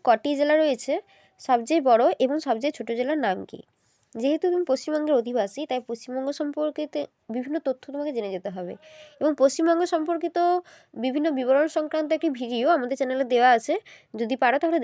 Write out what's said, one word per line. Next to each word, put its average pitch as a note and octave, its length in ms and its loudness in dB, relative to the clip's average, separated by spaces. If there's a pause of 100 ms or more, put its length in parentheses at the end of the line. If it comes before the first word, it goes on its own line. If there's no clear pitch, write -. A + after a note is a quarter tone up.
কটি A#3 320 2
জেলা D4 200 2
রয়েছে? C#4+ 360 0 (480)
সবচেয়ে A#3+ 400 2
বড় B3 240 6 (200)
এবং C4+ 160 0
সবচেয়ে C4 360 -2
ছোট A3 160 -10
জেলার B3+ 340 -2
নাম F#3+ 180 0
কি? - 160 -16 (540)
যেহেতু C#4+ 360 0
তুমি F4+ 140 0
পশ্চিমবঙ্গের D4+ 500 0
অধিবাসী, A#3 520 -2
তাই B3+ 200 -4
পশ্চিমবঙ্গ B3+ 420 -8 (120)
সম্পর্কিত D4+ 540 -4 (360)
বিভিন্ন B3+ 340 -4
তথ্য C4 280 -4
তোমাকে D4 200 -6
জেনে G#3+ 180 -4
যেতে F#3+ 200 -6
হবে F3+ 240 -8 (440)
এবং D4 200 2
পশ্চিমবঙ্গ E4 460 4
সম্পর্কিত E4+ 540 -2 (560)
বিভিন্ন C4 360 0
বিবরণ C4 380 2
সংক্রান্ত D#4 440 -2
একটি D#4+ 180 0
ভিডিও A#3+ 400 -2
আমাদের C4 260 0
চ্যানেলে C4 280 -2
দেওয়া A#3+ 260 4
আছে, A#3+ 240 2 (400)
যদি A3 220 -4
পারো B3 220 2
তাহলে E4 260 2